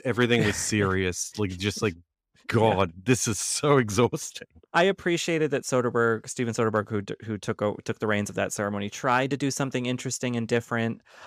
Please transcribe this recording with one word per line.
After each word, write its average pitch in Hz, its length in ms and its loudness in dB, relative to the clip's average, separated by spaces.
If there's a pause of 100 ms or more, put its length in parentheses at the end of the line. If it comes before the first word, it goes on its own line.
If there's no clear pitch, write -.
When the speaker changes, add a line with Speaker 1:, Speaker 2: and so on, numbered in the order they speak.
Speaker 1:
Everything 117 400 2
was 104 120 2
Speaker 2:
<laughs> - 0 -
Speaker 1:
serious. 95 800 0
Like, 104 140 -2
just 95 320 -4
like, 101 120 0 (580)
Speaker 2:
Yeah. 110 240 4
Speaker 1:
God, 92 160 2 (120)
this 123 220 2
is 107 140 -2
so 147 380 2
exhausting. 117 680 0 (260)
Speaker 2:
I 170 120 4
appreciated 170 680 0
that 139 140 -2
Soderbergh, 117 640 2
Steven 117 260 -2
Soderbergh, 107 340 0
who 104 140 -2
d-, 104 220 -8
who 107 140 -4
took - 220 -6
o-, 104 240 0
took - 140 -4
the 113 80 -4
reins 104 240 0
of 90 60 -12
that 98 160 -2
ceremony, 101 360 -4
tried 131 420 0
to 143 60 -2
do 135 140 -2
something 131 360 -4
interesting 123 500 -4
and 113 100 -2
different. 113 540 0 (260)